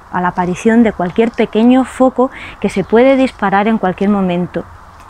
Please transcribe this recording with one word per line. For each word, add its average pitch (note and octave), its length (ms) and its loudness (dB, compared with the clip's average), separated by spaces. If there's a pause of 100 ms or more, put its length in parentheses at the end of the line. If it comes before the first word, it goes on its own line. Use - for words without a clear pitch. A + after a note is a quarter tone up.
(120)
a - 80 -4
la F3+ 100 -2
aparición F#3+ 540 0
de G#3+ 80 2
cualquier F#3 400 -2
pequeño A#3 540 2
foco B3+ 460 0 (280)
que G#3 80 -2
se F#3+ 160 -4
puede C4 320 4
disparar G#3 540 0
en A3 80 0
cualquier G3 320 -2
momento. F3+ 560 -2 (440)